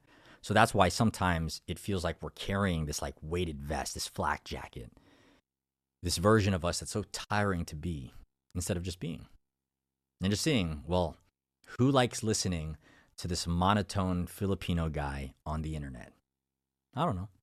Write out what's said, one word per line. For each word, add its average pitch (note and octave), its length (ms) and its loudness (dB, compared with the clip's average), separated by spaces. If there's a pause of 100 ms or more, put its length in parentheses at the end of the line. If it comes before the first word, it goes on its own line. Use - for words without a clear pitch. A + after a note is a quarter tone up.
(420)
So - 120 -2
that's A2 200 6
why F#2+ 160 6
sometimes F2 760 2
it E2+ 140 -6
feels F#2 240 -2
like E2+ 180 -4
we're D2+ 100 -8
carrying F#2+ 540 0
this, D2 160 -4
like, C#2+ 200 -6
weighted D#2+ 400 -2
vest, C#2+ 320 -4
this - 160 -6
flak D2 340 -2
jacket, - 480 -12 (1120)
this F2 160 0
version G2+ 360 6
of E2 120 0
us E2+ 160 -2
that's - 100 -8
so G#2 220 -4
tiring G2+ 540 0
to D#2 100 -10
be, D2 340 -6 (420)
instead F#2 220 -2
of F2 80 -2
just F#2 160 -8
being. A#1+ 280 -10 (960)
And F#2 80 2
just G#2 140 0
seeing, E2+ 420 2
well, F2 300 2 (640)
who B2+ 100 6
likes B2+ 320 2
listening E2+ 540 -2 (420)
to E2+ 120 -6
this F2 180 -2
monotone F#2 800 2
Filipino F2+ 640 -2
guy C#2 460 -6 (100)
on D#2 160 -4
the D#2 160 -4
internet? C2+ 340 -10 (800)
I D#3 120 -2
don't B2+ 100 0
know. F2+ 140 -6 (140)